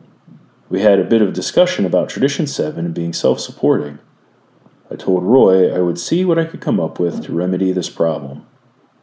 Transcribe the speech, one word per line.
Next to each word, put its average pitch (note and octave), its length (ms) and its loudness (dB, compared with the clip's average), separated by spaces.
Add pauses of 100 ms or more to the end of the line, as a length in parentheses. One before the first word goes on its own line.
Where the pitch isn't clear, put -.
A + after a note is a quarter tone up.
(680)
We F#2 120 -2
had G2 180 6
a F2+ 40 2
bit G#2+ 180 2
of F#2 120 2
discussion F3 520 0
about F2 240 0
Tradition C#3 380 -2
Seven C#3 380 -4
and E3 80 -4
being E3 200 -4
self-supporting. B2+ 840 -2 (920)
I - 60 -10
told F2+ 280 -2
Roy F#2+ 520 4
I F2+ 40 0
would F2 200 0
see F3+ 260 -2
what E3+ 140 2
I D#3+ 60 0
could D#3+ 160 -12
come A#2 180 0
up - 200 -4
with E2+ 260 -2
to - 80 -8
remedy F2+ 380 0
this F2+ 180 -4
problem. D2+ 580 -4 (560)